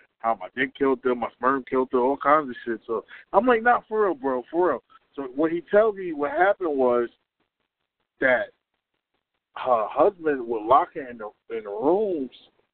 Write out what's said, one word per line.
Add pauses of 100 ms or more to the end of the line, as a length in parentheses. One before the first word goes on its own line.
(200)
how
my
dick
killed
her,
my
sperm
killed
her,
all
kinds
of
shit.
So (300)
I'm
like,
"Nah,
for
real,
bro,
for
real." (320)
So (120)
when
he (100)
tells
me
what
happened
was (1120)
that (1080)
her
husband
would
lock
her
in
the, (280)
in
the
rooms (440)